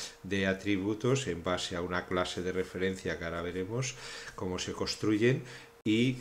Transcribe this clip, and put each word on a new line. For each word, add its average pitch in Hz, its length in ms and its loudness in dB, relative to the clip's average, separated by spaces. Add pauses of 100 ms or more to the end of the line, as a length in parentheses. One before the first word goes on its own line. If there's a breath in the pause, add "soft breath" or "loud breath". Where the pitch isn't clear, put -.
(220 loud breath)
de 98 220 0
atributos 101 840 2
en 85 140 -2
base 90 360 -2
a 85 40 0
una 90 240 -2
clase 90 360 0
de 90 100 -2
referencia 92 640 -2
que 85 60 -8
ahora 85 180 -4
veremos 92 540 -2 (400 loud breath)
cómo 90 240 -2
se - 140 -4
construyen 107 720 2 (420 loud breath)
y 117 360 6